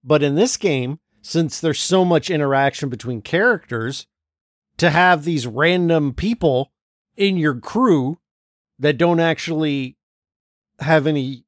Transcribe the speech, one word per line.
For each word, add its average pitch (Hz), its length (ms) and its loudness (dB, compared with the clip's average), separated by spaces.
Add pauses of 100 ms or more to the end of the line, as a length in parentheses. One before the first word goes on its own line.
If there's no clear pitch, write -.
But 143 200 2
in 143 120 0
this 220 220 2
game, 139 420 -2 (240)
since - 360 -2
there's 156 220 -2
so 185 240 2
much 170 260 0
interaction 139 580 0
between 120 340 -8
characters, 156 840 -4 (720)
to 165 140 2
have 170 340 4
these 151 220 -2
random 160 680 2
people 156 600 -2 (440)
in 196 200 0
your 151 180 0
crew 156 640 0 (600)
that 139 200 0
don't 170 220 2
actually 156 760 -2 (840)
have 151 260 2
any 135 420 -4